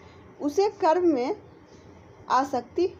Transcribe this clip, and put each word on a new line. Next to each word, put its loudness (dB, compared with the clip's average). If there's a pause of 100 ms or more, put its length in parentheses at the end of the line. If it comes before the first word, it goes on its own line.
(420)
उसे 0
कर्म 2
में 0 (920)
आसक्ति -2 (120)